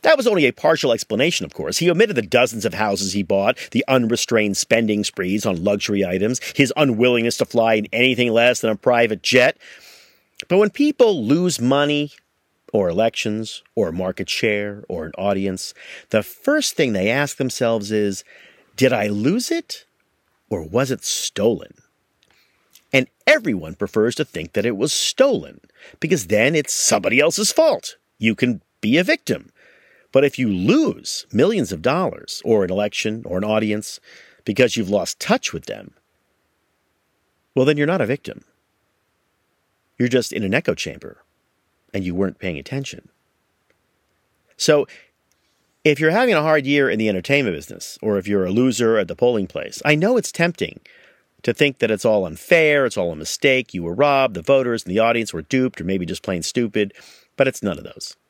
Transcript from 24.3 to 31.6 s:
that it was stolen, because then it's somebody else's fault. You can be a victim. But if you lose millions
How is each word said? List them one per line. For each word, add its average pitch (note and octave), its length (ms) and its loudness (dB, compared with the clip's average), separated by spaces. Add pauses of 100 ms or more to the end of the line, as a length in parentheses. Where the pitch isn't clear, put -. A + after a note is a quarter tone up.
that G2+ 120 -2
it A#2 100 0
was B2+ 160 -2
stolen, - 680 0 (400)
because C#3 260 -2
then A2 260 4
it's D3+ 200 -2
somebody A2+ 480 0
else's E3+ 320 0
fault. - 420 0 (240)
You A2 160 2
can A#2+ 260 -2 (200)
be A#2 160 2
a F3+ 60 2
victim. - 480 -4 (600)
But C3+ 140 6
if C#3 120 -2
you B2+ 120 0
lose A2 840 0
millions D3 400 0